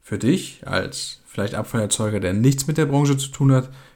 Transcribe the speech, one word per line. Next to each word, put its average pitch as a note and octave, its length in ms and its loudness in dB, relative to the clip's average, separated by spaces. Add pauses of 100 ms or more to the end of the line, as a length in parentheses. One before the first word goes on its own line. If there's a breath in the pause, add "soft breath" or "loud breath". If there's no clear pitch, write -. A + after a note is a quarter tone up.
für - 180 -8
dich B2+ 480 -2
als - 580 -6
vielleicht - 300 -6
Abfallerzeuger, G#2+ 680 -2
der F#2 140 -2
nichts C3 320 2
mit D#3 100 -2
der D#3 80 2
Branche C#3+ 320 2
zu C3+ 120 -4
tun C3+ 240 4
hat, C3 180 2 (260 loud breath)